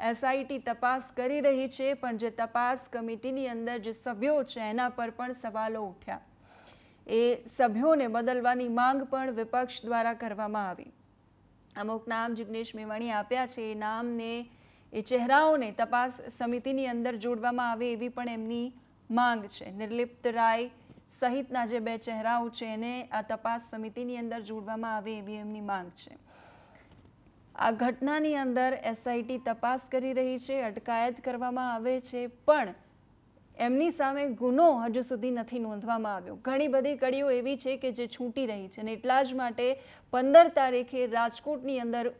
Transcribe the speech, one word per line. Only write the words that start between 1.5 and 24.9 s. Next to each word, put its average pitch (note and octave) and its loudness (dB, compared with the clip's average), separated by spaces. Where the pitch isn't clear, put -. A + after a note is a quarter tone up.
છે, C4+ -2
પણ A#3+ -4
જે A3+ -4
તપાસ A#3+ -2
કમિટીની A#3+ -4
અંદર A#3 -6
જે A3 -8
સભ્યો B3+ 0
છે A#3+ -8
એના A3+ 0
પર A#3+ -6
પણ B3 -6
સવાલો A3 -4
ઉઠ્યા. F#3+ -10
એ A#3 4
સભ્યોને B3+ 4
બદલવાની B3 0
માંગ B3+ 2
પણ C4 -2
વિપક્ષ A#3 -4
દ્વારા A#3 0
કરવામાં G#3 -4
આવી. - -12
અમુક A3 -6
નામ A3+ -2
જિજ્ઞેશ A3+ -8
મેવાણીએ G#3+ -6
આપ્યા A3 0
છે, A3+ -6
એ - -6
નામને, A#3 -4
એ A3 -4
ચહેરાઓને C4 4
તપાસ A#3+ 0
સમિતિની B3+ -2
અંદર A#3+ -2
જોડવામાં A#3+ 0
આવે A#3 -2
એવી A#3 -4
પણ B3 -6
એમની A#3 -4
માંગ A#3 4
છે. - -12
નિર્લિપ્ત A#3 -4
રાય A#3 2
સહિતના B3+ 0
જે A#3 -2
બે A3+ -4
ચહેરાઓ A#3 -2
છે A#3 -10
એને A#3+ -6
આ G#3+ -2
તપાસ A3+ -4
સમિતિની A#3 -8
અંદર A#3 -6
જોડવામાં A3 -6